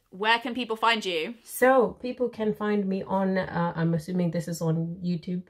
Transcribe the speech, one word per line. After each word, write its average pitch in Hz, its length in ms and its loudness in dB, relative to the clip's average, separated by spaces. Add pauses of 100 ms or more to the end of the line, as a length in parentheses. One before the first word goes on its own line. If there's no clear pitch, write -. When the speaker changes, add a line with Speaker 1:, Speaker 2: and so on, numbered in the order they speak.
(100)
Speaker 1:
where 214 280 2
can 240 160 -6
people 226 220 -4
find 226 280 2
you? 180 380 -2
Speaker 2:
So 247 600 4
people 247 260 -2
can 220 260 -2
find 208 320 0
me 190 160 0
on, 190 360 0
uh, 170 360 -2
I'm 165 200 2
assuming 175 360 0
this 165 160 -4
is 165 160 -6
on 165 400 -2
YouTube 180 480 -4